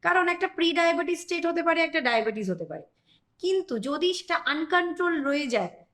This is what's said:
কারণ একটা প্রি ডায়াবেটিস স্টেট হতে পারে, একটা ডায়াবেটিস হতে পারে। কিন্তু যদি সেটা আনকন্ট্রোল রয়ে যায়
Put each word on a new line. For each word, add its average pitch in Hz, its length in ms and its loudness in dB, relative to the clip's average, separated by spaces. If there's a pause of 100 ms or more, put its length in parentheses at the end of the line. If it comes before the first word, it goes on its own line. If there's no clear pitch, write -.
কারণ 359 260 4
একটা 349 200 0
প্রি 330 260 0
ডায়াবেটিস 339 480 2
স্টেট 339 240 -4
হতে 339 180 0
পারে, 330 180 2
একটা 320 200 0
ডায়াবেটিস 220 480 0
হতে 175 160 -4
পারে। 147 180 -12 (560)
কিন্তু 370 400 0
যদি 302 340 0
সেটা 349 220 -4
আনকন্ট্রোল 339 880 0
রয়ে 285 240 0
যায় 208 220 0 (240)